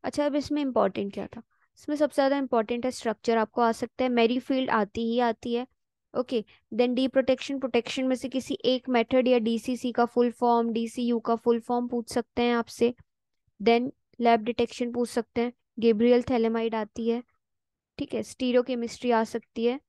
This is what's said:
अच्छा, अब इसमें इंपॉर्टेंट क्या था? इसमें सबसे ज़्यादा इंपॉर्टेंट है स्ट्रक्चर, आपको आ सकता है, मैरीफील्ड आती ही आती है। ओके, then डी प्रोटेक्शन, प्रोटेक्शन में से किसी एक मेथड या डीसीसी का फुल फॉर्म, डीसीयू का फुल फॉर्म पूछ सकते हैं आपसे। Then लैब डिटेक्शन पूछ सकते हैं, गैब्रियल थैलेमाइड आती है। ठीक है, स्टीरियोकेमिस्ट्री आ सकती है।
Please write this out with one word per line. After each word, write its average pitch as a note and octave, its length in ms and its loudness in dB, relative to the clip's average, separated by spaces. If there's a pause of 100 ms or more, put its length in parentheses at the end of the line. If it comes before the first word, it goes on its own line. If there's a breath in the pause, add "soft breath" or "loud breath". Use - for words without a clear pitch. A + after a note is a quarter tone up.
अच्छा, C#4+ 220 -2
अब C#4+ 100 0
इसमें D4 260 -2
इंपॉर्टेंट G#3 520 -2
क्या - 140 -10
था? - 140 -16 (360)
इसमें - 180 -6
सबसे D4 200 0
ज़्यादा C#4 220 2
इंपॉर्टेंट A#3+ 480 -2
है B3+ 60 -2
स्ट्रक्चर, A3+ 460 -2
आपको A3 240 0
आ A#3 100 4
सकता - 320 -6
है, B3 60 0
मैरीफील्ड B3 600 2
आती A3+ 420 0
ही A#3+ 80 0
आती A#3 340 -2
है। B3 140 -4 (500)
ओके, B3 280 -4 (280 soft breath)
then B3 220 2
डी C4 120 2
प्रोटेक्शन, C4 520 0
प्रोटेक्शन B3+ 460 -2
में C4 100 2
से B3 140 -8
किसी - 360 -6
एक B3+ 240 0
मेथड B3 380 2
या B3 120 4
डीसीसी A#3 520 -2
का A#3+ 140 2
फुल A#3+ 260 2
फॉर्म, A#3 380 2
डीसीयू A#3 500 -2
का A#3 160 -2
फुल A#3 240 0
फॉर्म A#3+ 280 -4
पूछ A#3+ 220 -6
सकते - 320 -4
हैं A#3+ 140 2
आपसे। A#3 380 0 (680)
Then A#3 300 2 (280)
लैब A#3 220 4
डिटेक्शन A#3+ 500 -4
पूछ A#3+ 180 -2
सकते A#3 320 -4
हैं, A#3+ 120 -2 (260)
गैब्रियल A#3 440 6
थैलेमाइड A3+ 520 0
आती A3+ 340 -4
है। A#3+ 140 -2 (720)
ठीक C#4 160 -8
है, A3 100 -4
स्टीरियोकेमिस्ट्री B3 880 -2
आ A3+ 120 2
सकती A3+ 420 -6
है। B3 240 0